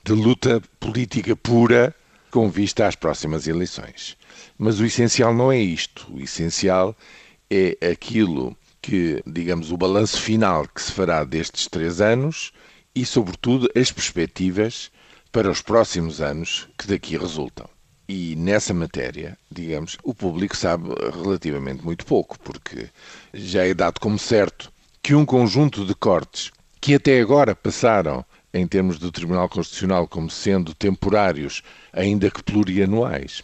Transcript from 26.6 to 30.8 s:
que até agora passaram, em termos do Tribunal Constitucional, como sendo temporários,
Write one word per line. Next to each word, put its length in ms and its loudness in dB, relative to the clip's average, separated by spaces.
que 140 4
até 260 6
agora 340 4
passaram, 680 0
em 140 0
termos 320 0
do 100 -4
Tribunal 380 -2
Constitucional, 580 -2
como 240 -6
sendo 460 -2
temporários, 880 0